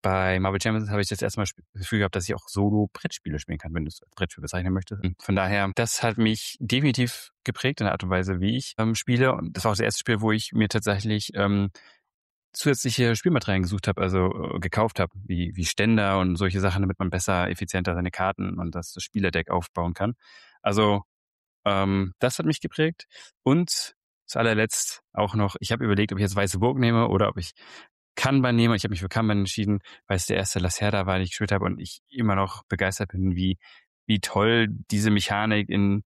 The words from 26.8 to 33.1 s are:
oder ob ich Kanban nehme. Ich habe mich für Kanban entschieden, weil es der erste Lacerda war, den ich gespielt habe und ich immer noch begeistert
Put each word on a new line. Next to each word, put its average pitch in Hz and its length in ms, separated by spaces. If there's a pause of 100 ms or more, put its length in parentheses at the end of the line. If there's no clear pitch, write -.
oder 101 200
ob - 100
ich 85 140 (640)
Kanban 127 400
nehme. 117 200
Ich - 80
habe 107 80
mich 85 80
für 95 80
Kanban 107 320
entschieden, 101 400 (260)
weil 98 100
es 90 100
der 98 100
erste 98 220
Lacerda 95 480
war, 95 100
den 92 80
ich 87 60
gespielt 104 220
habe 98 120
und 95 140
ich - 300
immer 110 260
noch 95 300
begeistert 95 480